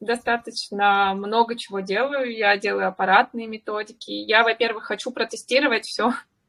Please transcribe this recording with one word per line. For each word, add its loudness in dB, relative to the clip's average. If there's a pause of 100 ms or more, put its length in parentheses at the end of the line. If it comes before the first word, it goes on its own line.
достаточно 0
много 0
чего -8
делаю, -2
я 4
делаю -2
аппаратные 2
методики. -10
Я, 4
во-первых, 0
хочу -6
протестировать -2
все. -2 (360)